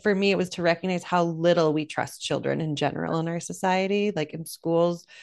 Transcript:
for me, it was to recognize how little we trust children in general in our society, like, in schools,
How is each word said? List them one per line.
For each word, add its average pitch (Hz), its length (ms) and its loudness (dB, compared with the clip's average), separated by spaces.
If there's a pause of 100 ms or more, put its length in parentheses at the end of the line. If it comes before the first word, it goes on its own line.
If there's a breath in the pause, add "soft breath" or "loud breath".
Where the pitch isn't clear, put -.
for 208 120 4
me, 196 180 4
it 180 60 2
was 180 120 -2
to - 120 -6
recognize 170 420 0
how 175 200 2
little 170 480 4
we 156 140 -2
trust - 360 -6
children 139 380 -2
in 156 160 -2
general 160 440 -2
in 165 80 -2
our 170 120 -4
society, 190 760 0
like, 151 200 -4
in 160 100 -10
schools, 170 640 0 (160 loud breath)